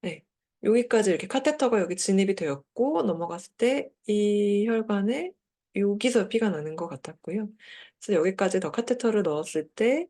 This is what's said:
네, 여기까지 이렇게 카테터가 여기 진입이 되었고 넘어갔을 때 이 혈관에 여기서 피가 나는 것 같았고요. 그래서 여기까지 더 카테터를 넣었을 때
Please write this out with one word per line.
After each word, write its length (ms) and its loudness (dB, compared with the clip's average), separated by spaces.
네, 220 -10
여기까지 480 4
이렇게 160 0
카테터가 540 2
여기 160 -2
진입이 380 2
되었고 680 -2
넘어갔을 540 -4
때 340 0
이 600 2
혈관에 680 -2
여기서 520 2
피가 220 0
나는 260 -6
것 120 -6
같았고요. 600 -8
그래서 180 0
여기까지 420 0
더 120 -6
카테터를 500 0
넣었을 460 -2
때 420 0